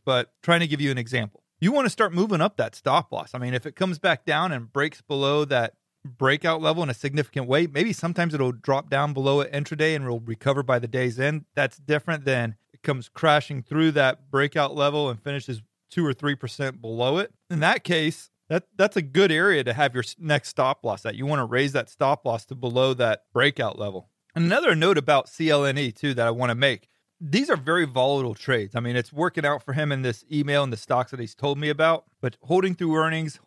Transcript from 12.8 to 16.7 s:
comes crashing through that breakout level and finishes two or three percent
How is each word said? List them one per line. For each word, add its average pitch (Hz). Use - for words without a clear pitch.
comes 131
crashing 147
through 156
that 135
breakout 143
level 143
and 117
finishes 135
two 175
or 143
three 147
percent 131